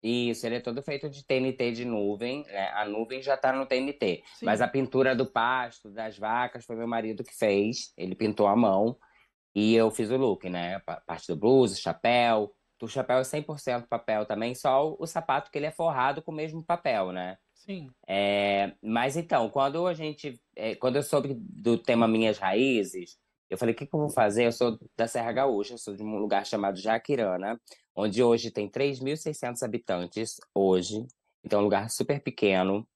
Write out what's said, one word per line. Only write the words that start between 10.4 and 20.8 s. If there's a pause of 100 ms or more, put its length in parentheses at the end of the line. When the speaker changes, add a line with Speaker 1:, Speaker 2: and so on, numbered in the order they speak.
Speaker 1:
né?
Pa-,
parte
do
blusa,
chapéu, (280)
o
chapéu
é
cem
por
cento
papel
também,
só
o,
o
sapato
que
ele
é
forrado
com
o
mesmo
papel,
né? (160)
Speaker 2:
Sim. (180)
Speaker 1:
É,
mas
então,
quando
a
gente, (160)
é,
quando